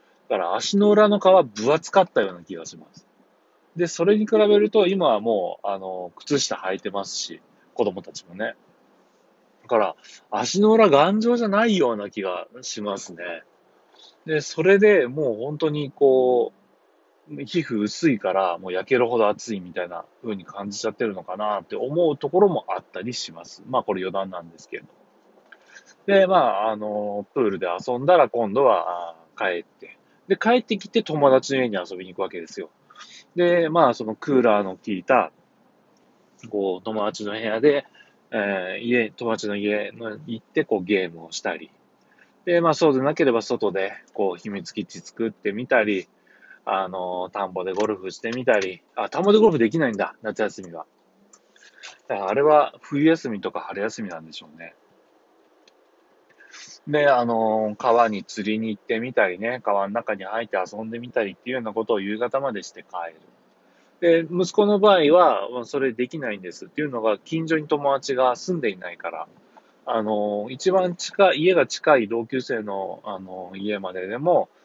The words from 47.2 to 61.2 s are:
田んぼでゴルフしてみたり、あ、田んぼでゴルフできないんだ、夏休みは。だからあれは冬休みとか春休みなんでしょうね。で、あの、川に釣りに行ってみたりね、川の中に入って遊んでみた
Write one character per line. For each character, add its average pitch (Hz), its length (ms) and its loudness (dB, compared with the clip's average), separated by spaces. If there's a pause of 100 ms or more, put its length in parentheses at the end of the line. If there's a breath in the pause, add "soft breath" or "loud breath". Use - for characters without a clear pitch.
田 98 140 -6
ん 92 60 -10
ぼ 90 120 -6
で 95 80 -4
ゴ 104 140 -2
ル 104 100 -2
フ 92 140 -10
し - 80 -14
て 117 120 -8
み 123 140 -6
た 117 140 4
り、 92 240 -6 (120)
あ、 113 140 -4
田 143 120 -6
ん - 40 0
ぼ 208 80 4
で 220 60 6
ゴ 220 80 6
ル 190 60 6
フ 147 60 0
で 113 120 4
き 156 80 -2
な 143 100 2
い 110 40 -2
ん 101 40 -6
だ、 95 260 -4
夏 110 200 -4
休 101 200 -6
み 85 100 -16
は。 80 140 -14 (1200 loud breath)
だ 117 100 -6
か 98 80 -6
ら 95 60 -4
あ 107 40 0
れ 139 80 2
は 151 380 4
冬 147 260 -2
休 160 220 2
み 104 120 -6
と 95 100 -4
か 85 100 -8
春 98 220 -8
休 110 200 -6
み 101 80 -10
な 85 80 -10
ん 80 80 -18
で 78 60 -20
し - 100 -16
ょ 78 120 -20
う 80 40 -20
ね。 82 160 -20 (2000 loud breath)
で、 147 220 2
あ 123 160 4
の、 110 540 0
川 117 300 4
に 101 160 -6
釣 107 280 -6
り 110 60 -2
に 113 100 -4
行 104 100 -6
っ - 40 -20
て 113 180 -4
み 127 140 -8
た 107 140 4
り 90 100 -8
ね、 117 260 -6
川 101 240 0
の 101 60 -8
中 113 200 -4
に 95 100 -14
入 110 200 -6
っ - 40 -18
て 101 100 -4
遊 92 240 -8
ん 110 80 -10
で 117 80 -10
み 120 120 -14
た 117 140 0